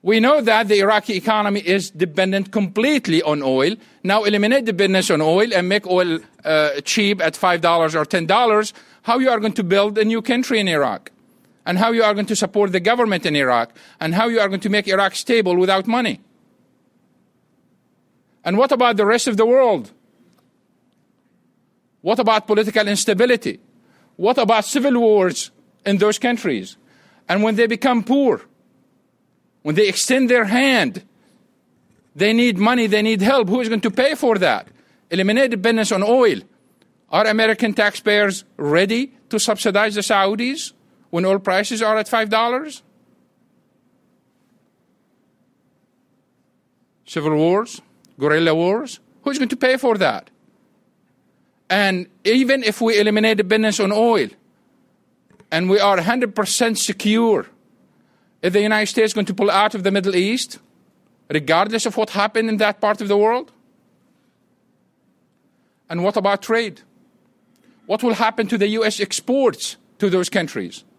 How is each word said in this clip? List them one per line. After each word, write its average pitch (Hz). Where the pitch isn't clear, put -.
We 220
know 277
that 220
the 208
Iraqi 208
economy 208
is 180
dependent 190
completely 214
on 151
oil. 135
Now 202
eliminate 208
dependence 190
on 156
oil 185
and 180
make 202
oil, 180
uh, 151
cheap 202
at 160
five 180
dollars 165
or 151
ten 170
dollars. 214
How 233
you 262
are 233
going 208
to 208
build 202
a 220
new 226
country 247
in 196
Iraq? 143
And 180
how 226
you 226
are 208
going 202
to 208
support 202
the 185
government 214
in 151
Iraq? 127
And 160
how 226
you 226
are 202
going 190
to 214
make 202
Iraq 190
stable 202
without 190
money? 226
And 180
what 262
about 240
the 208
rest 226
of 226
the 226
world? 233
What 214
about 220
political 214
instability? 208
What 233
about 220
civil 262
wars 208
in 196
those 214
countries? 180
And 190
when 220
they 233
become 233
poor, 254
when 151
they 202
extend 254
their 240
hand, 220
they 202
need 233
money, 226
they 208
need 220
help. 226
Who 240
is 226
going 220
to 240
pay 277
for 233
that? 131
Eliminate 214
dependence 220
on 190
oil. 220
Are 202
American 220
taxpayers 208
ready 196
to 220
subsidize 208
the 208
Saudis 214
when 170
oil 190
prices 202
are 220
at 214
five 220
dollars? 240
Civil 156
wars, 180
guerrilla 156
wars. 196
Who's 277
going 262
to 254
pay 262
for 240
that? 131
And 190
even 254
if 214
we 226
eliminate 214
dependence 214
on 196
oil, 214
and 170
we 202
are 196
a 170
hundred 233
percent 220
secure, 214
is 180
the 202
United 214
States 220
going 208
to 196
pull 202
out 202
of 196
the 196
Middle 196
East, 202
regardless 170
of 214
what 220
happened 214
in 220
that 208
part 208
of 202
the 202
world? 226
And 170
what 202
about 196
trade? 214
What 214
will 233
happen 226
to 226
the 202
U 220
S 214
exports -
to 196
those 180
countries? 120